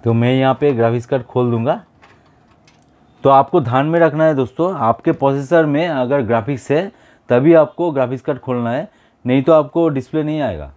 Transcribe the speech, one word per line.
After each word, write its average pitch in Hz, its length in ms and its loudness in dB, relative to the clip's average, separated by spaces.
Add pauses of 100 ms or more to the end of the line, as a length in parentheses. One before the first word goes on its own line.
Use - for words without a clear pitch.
तो 117 80 0
मैं 117 200 2
यहाँ 131 220 2
पे 147 180 0
ग्राफिक्स 117 340 -2
कार्ड 131 180 -4
खोल 123 260 -2
दूँगा। 123 300 -2 (1400)
तो 135 60 4
आपको 135 300 4
ध्यान 131 260 0
में 165 140 0
रखना 160 240 2
है 156 100 2
दोस्तों, 160 420 -4
आपके 165 360 -2
प्रोसेसर 143 540 0
में 151 220 -2
अगर 139 340 -2
ग्राफिक्स 117 480 -4
है 165 200 -2 (380)
तभी 131 260 4
आपको 160 360 2
ग्राफिक्स 127 320 -4
कार्ड 143 180 -6
खोलना 120 300 -4
है, 143 180 -6 (360)
नहीं 131 180 0
तो 160 100 2
आपको 156 380 2
डिस्प्ले 143 320 -6
नहीं 151 200 -6
आएगा। 78 340 -8